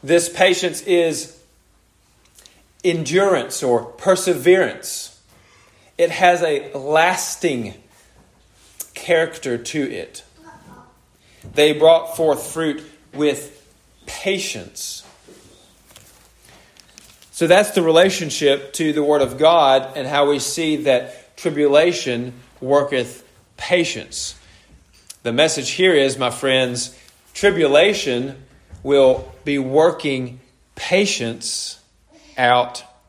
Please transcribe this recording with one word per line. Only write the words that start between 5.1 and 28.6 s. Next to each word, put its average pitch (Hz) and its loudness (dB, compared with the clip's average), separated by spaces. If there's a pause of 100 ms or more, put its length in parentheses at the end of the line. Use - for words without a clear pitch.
It 170 2
has 175 2
a 151 -4
lasting 147 -2 (1200)
character 160 -2
to 139 -6
it. - -14 (1300)
They 151 4
brought 160 4
forth 151 -2
fruit 160 -6 (280)
with 143 -4 (460)
patience. - -8 (2250)
So - -2
that's 202 4
the 185 0
relationship 160 2
to 156 -2
the 151 -2
Word 147 2
of 127 -4
God 143 4
and 135 -8
how 143 2
we 147 0
see 156 -4
that - -2
tribulation 143 0 (260)
worketh 135 -2 (300)
patience. - -4 (840)
The 117 -6
message 143 0
here 185 2
is, 135 2
my 123 -2
friends, 127 -2 (360)
tribulation 147 2 (380)